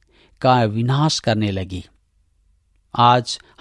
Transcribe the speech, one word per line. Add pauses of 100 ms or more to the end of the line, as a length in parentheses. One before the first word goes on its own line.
(420)
का
विनाश
करने
लगी। (1120)
आज (220)